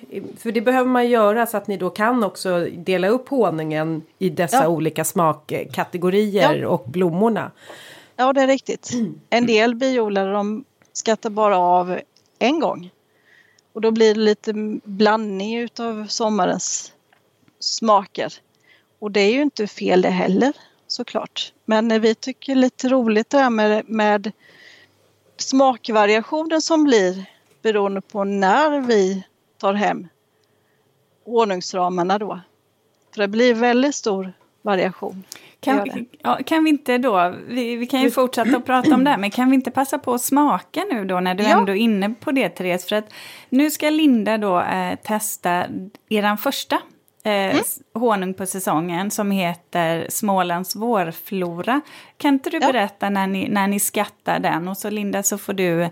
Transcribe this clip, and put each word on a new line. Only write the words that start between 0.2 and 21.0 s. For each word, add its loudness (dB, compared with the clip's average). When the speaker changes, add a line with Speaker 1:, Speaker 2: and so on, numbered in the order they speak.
Speaker 1:
för -8
det 0
behöver 2
man 2
göra 4
så -4
att -6
ni -4
då -4
kan 0
också -2
dela -2
upp 0
honungen -2
i 0
dessa 0
Speaker 2:
Ja. 2
Speaker 1:
olika -2
smakkategorier 0
Speaker 2:
Ja. -2
Speaker 1:
och 0
blommorna. 0
Speaker 2:
Ja, 2
det 2
är 2
riktigt. -2
Speaker 1:
Mm. -4
Speaker 2:
En 2
del 4
biodlare, 0
de -4
skattar -2
bara 2
av 2
en 0
gång. -4
Och -12
då 2
blir 6
det -2
lite 2
blandning 0
utav -8
sommarens -2
smaker. -2
Och -8
det 2
är 4
ju 2
inte -2
fel 0
det 2
heller, 2
såklart. -8